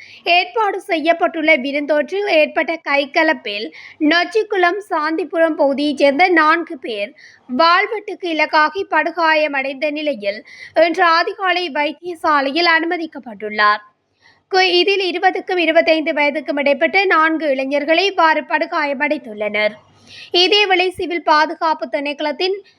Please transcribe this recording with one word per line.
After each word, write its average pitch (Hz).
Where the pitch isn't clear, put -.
ஏற்பாடு 392
செய்யப்பட்டுள்ள 320
விருந்தோற்றில் 294
ஏற்பட்ட 311
கைகலப்பில் 285
நொச்சிக்குளம் 349
சாந்திபுரம் 320
பகுதியைச் 285
சேர்ந்த 285
நான்கு 320
பேர் 233
வாழ்வெட்டுக்கு 359
இலக்காகி 311
படுகாயமடைந்த 302
நிலையில் 233
இன்று 339
அதிகாலை 359
வைத்தியசாலையில் 302
அனுமதிக்கப்பட்டுள்ளார். 220
கு-, 381
இதில் 381
இருபதுக்கும் 359
இருபத்தைந்து 320
வயதுக்கும் 294
இடைப்பட்ட 330
நான்கு 320
இளைஞர்களை 285
இவ்வாறு 320
படுகாயமடைந்துள்ளனர். 277
இதேவேளை 370
சிவில் 349
பாதுகாப்பு 311
திணைக்களத்தின் 302